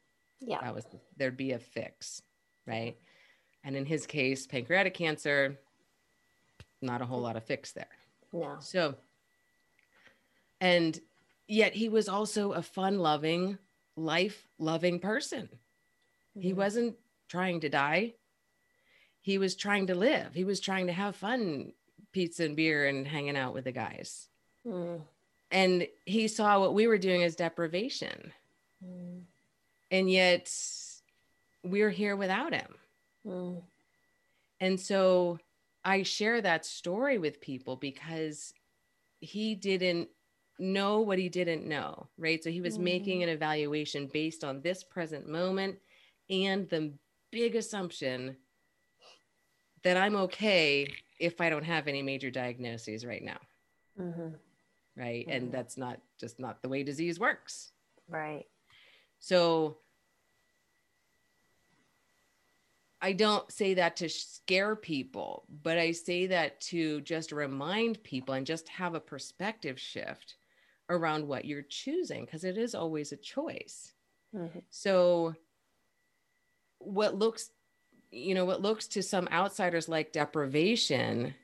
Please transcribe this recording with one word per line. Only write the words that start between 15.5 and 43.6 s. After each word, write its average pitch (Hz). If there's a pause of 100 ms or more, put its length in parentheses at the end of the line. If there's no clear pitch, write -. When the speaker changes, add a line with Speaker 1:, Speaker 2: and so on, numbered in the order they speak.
Speaker 2:
He 185
Speaker 1:
Mm-hmm. 185
Speaker 2:
wasn't 208 (340)
trying 175
to 151
die. 156 (1080)
He 196
was 190
trying 202
to 180
live. 208
He 175
was 190
trying 190
to 175
have 196
fun, 196 (400)
pizza 170
and 151
beer 156
and 139
hanging 143
out 127
with 127
the 127
guys. - (380)
Speaker 1:
Mm. 175 (500)
Speaker 2:
And 185 (180)
he 220
saw 208
what 180
we 214
were 220
doing 180
as 170
deprivation. 170 (520)
Speaker 1:
Mm. 180 (680)
Speaker 2:
And 190
yet 180 (1080)
we're 202
here 202
without 202
him. - (520)
Speaker 1:
Mm. 180 (1000)
Speaker 2:
And 185
so 185 (460)
I 196
share 214
that 165
story 233
with 151
people 127
because 151 (680)
he 214
didn't 185 (500)
know 196
what 202
he 185
didn't 170
know, 123 (100)
right? 160
So 165
he 170
was 180
Speaker 1:
Mm-hmm. 180
Speaker 2:
making 180
an 175
evaluation 151